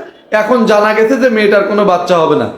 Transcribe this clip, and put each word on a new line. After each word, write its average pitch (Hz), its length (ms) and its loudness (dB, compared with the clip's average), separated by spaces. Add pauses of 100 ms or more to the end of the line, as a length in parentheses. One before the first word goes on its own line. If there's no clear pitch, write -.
(320)
এখন 214 340 0
জানা 214 280 2
গেছে 220 240 0
যে 247 120 2
মেয়েটার 208 340 2
কোনো 208 220 -2
বাচ্চা 180 320 0
হবে 151 180 0
না। 120 120 -2 (100)